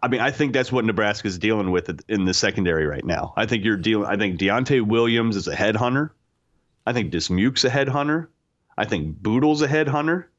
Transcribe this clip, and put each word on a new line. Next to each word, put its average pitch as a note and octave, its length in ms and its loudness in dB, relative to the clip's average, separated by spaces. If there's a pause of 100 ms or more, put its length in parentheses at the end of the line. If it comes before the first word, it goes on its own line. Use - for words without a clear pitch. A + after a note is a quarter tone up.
I B2 60 0
mean, A#2+ 120 0
I B2+ 100 2
think C#3 220 0
that's C3 180 0
what B2+ 140 2
Nebraska's G#2 540 0
dealing G#2+ 320 0
with F2+ 400 -2
in G2+ 160 0
the F#2 80 2
secondary F2 520 0
right D2 200 -4
now. D#2+ 320 -4
I A2 80 2
think A2+ 180 -2
you're G#2 140 2
dealing, G#2 280 0
I G2+ 120 -2
think F#2+ 200 -2
Deontay A#2 480 2
Williams A#2 500 2
is F#2+ 120 -4
a - 80 -6
headhunter. B2 540 0 (760)
I A#2 60 -2
think A2 180 -2
Dismuke's F#2 540 0
a B2+ 60 2
headhunter. C#3+ 580 -2 (480)
I - 80 -2
think D#2+ 320 -4
Boodle's C3 460 2
a D3 60 2
headhunter. D3+ 580 0 (120)